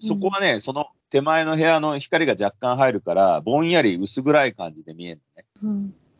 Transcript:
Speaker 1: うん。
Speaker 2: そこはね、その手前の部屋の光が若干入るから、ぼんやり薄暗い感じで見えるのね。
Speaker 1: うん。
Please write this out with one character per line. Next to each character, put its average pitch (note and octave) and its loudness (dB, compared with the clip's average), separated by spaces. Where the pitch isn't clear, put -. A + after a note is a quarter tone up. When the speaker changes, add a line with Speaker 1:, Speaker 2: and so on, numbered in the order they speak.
Speaker 1:
う A3 -14
ん。 A3 -8
Speaker 2:
そ G#3+ -4
こ F#3+ -4
は G3 -4
ね、 C3+ 0
そ C3+ -8
の D3 -8
手 C#3 2
前 D#3+ 0
の D#3+ -2
部 D#3 0
屋 D#3+ 4
の D3+ -2
光 D#3+ 0
が B2 4
若 G2+ -2
干 B2 -2
入 C3 4
る G2+ -4
か E2 -4
ら、 F2+ 4
ぼ A#2 0
ん E3+ 0
や E3+ 4
り G2 2
薄 G2 -6
暗 C#3+ 2
い A2+ -4
感 E2+ -12
じ D#2 -20
で D#2+ -20
見 E2+ -16
え E2+ -14
る - -20
の F2+ -20
ね。 - -20
Speaker 1:
う G#3+ -4
ん。 G3+ -6